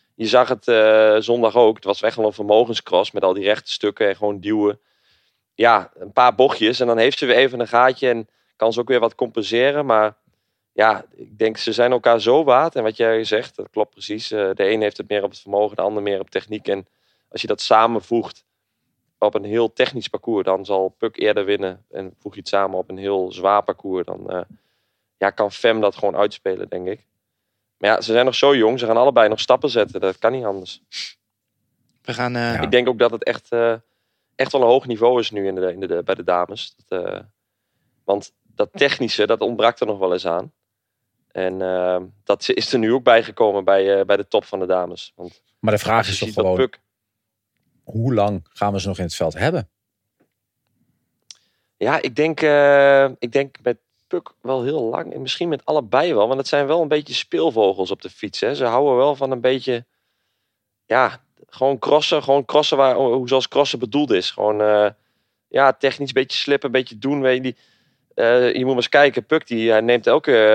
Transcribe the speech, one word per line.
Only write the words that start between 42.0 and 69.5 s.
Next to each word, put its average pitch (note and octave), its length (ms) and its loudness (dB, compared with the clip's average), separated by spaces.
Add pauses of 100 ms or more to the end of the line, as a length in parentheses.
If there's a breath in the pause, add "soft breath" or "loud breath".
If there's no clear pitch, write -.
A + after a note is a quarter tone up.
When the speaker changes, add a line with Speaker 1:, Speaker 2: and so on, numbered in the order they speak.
Speaker 1:
dat - 260 -2
is - 240 -2
er B2+ 60 2
nu A2 140 0
ook C3 100 -2
bijgekomen A2 600 2
bij, G2 360 2
eh, G2 60 0
bij G2 120 2
de G2+ 100 -8
top - 180 0
van G2 140 -8
de F#2 60 -6
dames. F2+ 500 -4
Want - 260 -20 (180)
Speaker 3:
Maar G#2+ 140 0
de G#2 60 2
vraag A2 180 -2
Speaker 1:
als G#2+ 100 2
je G2 40 -4
Speaker 3:
is F#2 80 -6
toch - 80 -6
Speaker 1:
ziet G#2+ 100 -12
wat A2 80 2
Speaker 3:
gewoon, F#2 140 0
Speaker 1:
Puk B2+ 200 -4 (1040)
Speaker 3:
hoe A#2 300 -4
lang G2+ 400 0
gaan G2+ 200 -2
we G2 60 -4
ze F#2+ 80 -6
nog F#2 100 -6
in F#2 60 -6
het E2+ 120 -8
veld D#2+ 180 -4
hebben? A#2 360 -4 (2000)
Speaker 1:
Ja, C#3 240 -2
ik B2+ 140 -6
denk, D3+ 260 -2
eh, C#3+ 640 4 (140)
ik A#2+ 120 -8
denk C#3 320 -2
met A#2+ 140 -2 (300)
Puk - 220 -8 (120)
wel C3 220 -4
heel C#3+ 180 -4
lang. - 320 -6
En C3+ 80 -12
misschien E3+ 280 -6
met C#3+ 160 -6
allebei D3 480 0
wel. G#2+ 140 2
Want C3 120 -2
het C3+ 80 -6
zijn C#3+ 200 0
wel E3 140 0
een D#3 60 -2
beetje D3 260 -2
speelvogels G#2+ 800 0
op F#2 100 -8
de - 80 -14
fiets. - 300 -12
Hè. A#2+ 160 -2
Ze C#3 100 -4
houden B2+ 300 2
wel C#3 200 2
van C3 160 -6
een B2 100 -6
beetje, B2+ 440 -2 (1000)
ja, A#2+ 360 0 (260)
gewoon C3+ 320 -2
crossen. D3+ 440 2
Gewoon C#3 220 2
crossen D3 320 0
waar, C3+ 180 4
hoe B2+ 320 0
zoals C3 200 0
crossen C#3 320 0
bedoeld B2+ 320 -2
is. F#2 200 0
Gewoon, G#2 300 -2
eh, G#2 280 2 (580)
ja, C3+ 260 2
technisch C#3 340 -4
een C3 60 -10
beetje C3 240 -2
slippen, C#3+ 320 -2
een A#2 100 -4
beetje A#2 180 -8
doen. C3+ 240 -4
Weet B2+ 140 2
je, B2+ 60 -4
die, B2+ 140 -8 (600)
eh, B2 360 4
je - 60 -4
moet B2+ 100 -2
maar C3 80 0
eens A#2+ 140 -2
kijken. C#3+ 360 2
Puk, D#3 220 -2
die, A2+ 240 -2